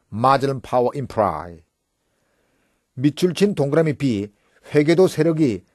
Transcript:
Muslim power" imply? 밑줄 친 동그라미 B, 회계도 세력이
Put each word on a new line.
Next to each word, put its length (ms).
Muslim 520
power" 340
imply? 680
밑줄 380
친 200
동그라미 440
B, 340
회계도 360
세력이 640